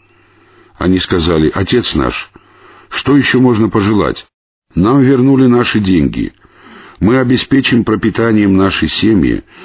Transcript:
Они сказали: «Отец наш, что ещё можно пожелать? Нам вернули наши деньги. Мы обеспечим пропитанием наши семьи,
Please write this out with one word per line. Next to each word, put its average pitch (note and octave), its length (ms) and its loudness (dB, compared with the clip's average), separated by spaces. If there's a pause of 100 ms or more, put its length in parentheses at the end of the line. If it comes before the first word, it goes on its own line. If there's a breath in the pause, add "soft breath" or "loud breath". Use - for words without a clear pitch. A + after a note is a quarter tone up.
(760 soft breath)
Они F#2 220 0
сказали: E2 540 0
«Отец G#2+ 420 -2
наш, - 340 -4 (600 loud breath)
что - 260 -2
ещё C3 240 2
можно A2+ 300 2
пожелать? G2 580 -2 (480)
Нам A#2 260 2
вернули C3 460 2
наши A#2+ 320 0
деньги. D2+ 540 -2 (640 loud breath)
Мы A2+ 180 2
обеспечим B2+ 680 0
пропитанием G#2+ 720 0
наши F#2+ 320 0
семьи, D2+ 560 0 (220 loud breath)